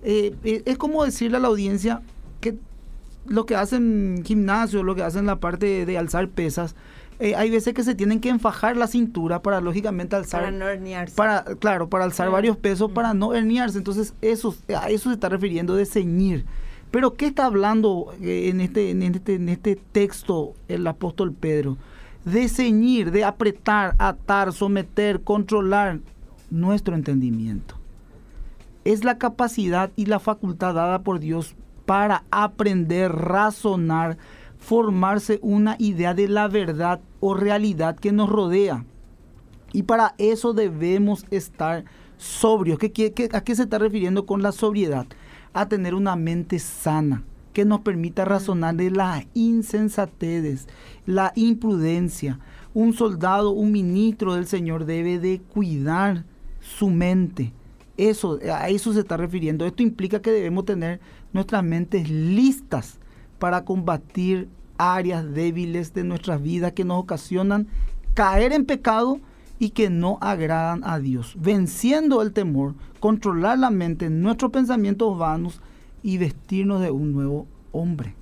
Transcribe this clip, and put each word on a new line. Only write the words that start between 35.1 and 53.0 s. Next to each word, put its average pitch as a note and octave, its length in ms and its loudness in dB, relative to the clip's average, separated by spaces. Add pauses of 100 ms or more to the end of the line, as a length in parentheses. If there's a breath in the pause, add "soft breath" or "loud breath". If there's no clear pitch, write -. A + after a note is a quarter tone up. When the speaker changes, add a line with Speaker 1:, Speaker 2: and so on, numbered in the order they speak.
Speaker 1:
una G#3 380 2
idea F3 340 0
de G3+ 140 2
la G#3 200 2
verdad F3 520 0 (200)
o G3 140 0
realidad G3 640 0
que G3+ 140 0
nos G#3 180 2
rodea. F#3 560 2 (880)
Y G3 100 0
para A3+ 340 2
eso A3 360 2
debemos G3 800 0
estar E3 540 -4 (320 loud breath)
sobrios. G3+ 600 2
¿Qué, G#3+ 120 0
qué, G#3+ 220 0
qué, A#3 200 -2
a G#3 100 0
qué A#3+ 120 0
se A#3+ 80 2
está G#3+ 160 -2
refiriendo G3+ 460 0
con G3 160 -2
la G3+ 100 0
sobriedad? F#3+ 540 0 (480 loud breath)
A G3+ 140 0
tener F#3+ 280 -2
una G3 200 0
mente E3 440 -2
sana, D3+ 640 -2 (300)
que G3+ 120 2
nos G#3 160 2
permita F3+ 440 -2
razonar F#3+ 500 0
de F3+ 160 0
las F#3 420 0
insensateces, G#3 1300 0 (380 loud breath)
la F#3+ 300 2
imprudencia. F3 1040 0 (340 loud breath)
Un A3+ 200 4
soldado, G3+ 580 2